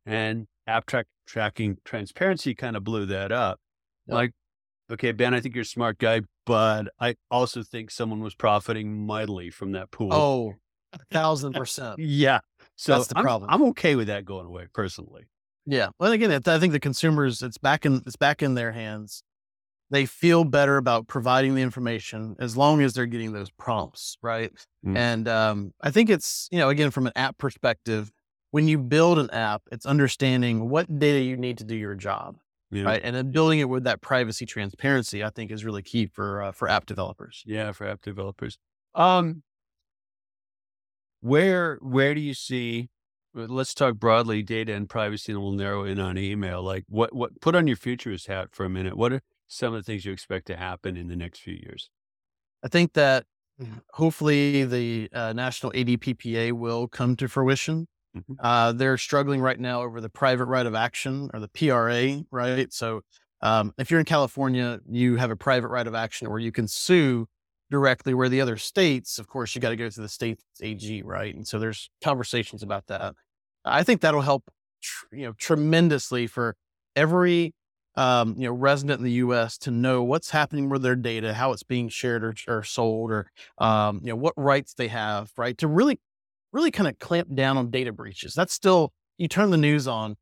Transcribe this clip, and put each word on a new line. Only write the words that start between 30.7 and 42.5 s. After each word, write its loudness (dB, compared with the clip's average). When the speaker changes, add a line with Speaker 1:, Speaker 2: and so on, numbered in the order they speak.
Speaker 2:
what -2
data 4
you -2
need -6
to -14
do -8
your -8
job, -8
Speaker 1:
Yeah. -4
Speaker 2:
right? 0
And -4
then -4
building 4
it 2
with -2
that 0
privacy -2
transparency, -2
I -4
think, -10
is -10
really -6
key 0
for, -6
uh, -6
for -6
app 0
developers. -10
Speaker 1:
Yeah, -6
for -12
app -10
developers. -10
Um, 4
where, 2
where 2
do -4
you -6
see, -6